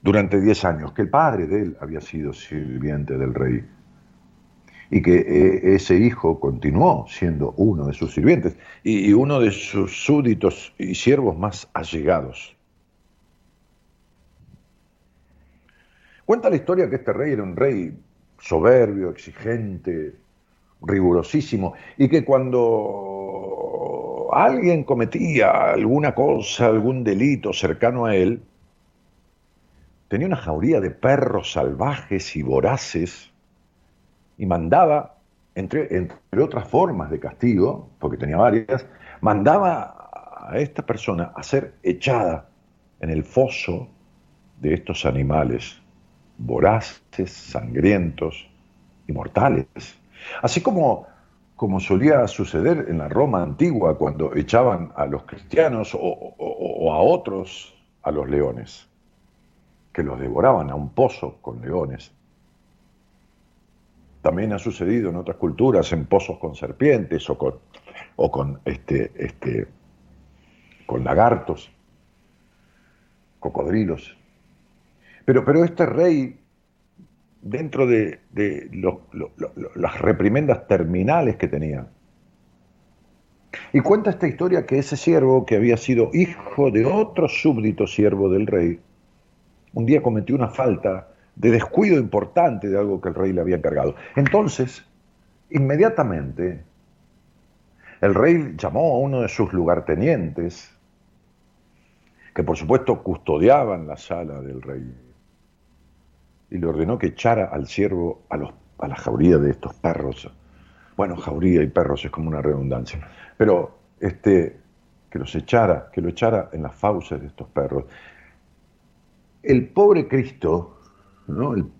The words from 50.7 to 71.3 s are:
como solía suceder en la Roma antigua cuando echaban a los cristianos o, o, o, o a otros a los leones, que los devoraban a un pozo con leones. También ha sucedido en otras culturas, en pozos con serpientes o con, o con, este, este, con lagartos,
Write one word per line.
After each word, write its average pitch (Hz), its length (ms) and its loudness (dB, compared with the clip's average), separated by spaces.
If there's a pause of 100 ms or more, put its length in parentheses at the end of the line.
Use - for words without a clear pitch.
como 98 220 -2
solía 117 480 4
suceder 107 640 -2
en 82 100 -2
la 76 100 -6
Roma 110 340 0
antigua 85 540 0
cuando 73 380 -4
echaban 90 640 0
a 73 100 -2
los 71 160 -6
cristianos 135 720 -2
o, - 40 -4
o, - 380 -6
o, - 520 -4
o 78 40 0
a 78 80 0
otros 98 800 -2 (220)
a - 80 -4
los 73 180 -4
leones, 69 600 -4 (1040)
que 87 100 -4
los 67 160 -6
devoraban 73 520 2
a 67 40 -8
un 73 140 -8
pozo - 540 -2
con 58 180 -14
leones. 67 520 -6 (2000)
También 95 300 0
ha 101 60 -4
sucedido 101 520 -2
en 85 60 -6
otras 85 200 -8
culturas, 90 560 2
en 80 140 -4
pozos 95 320 0
con 78 160 -10
serpientes 110 720 0
o - 80 -2
con, 65 180 -4 (600)
o - 140 2
con, 69 340 -4
este, 69 520 -4
este, - 520 -6 (1200)
con 64 180 -4
lagartos, 101 640 2 (1700)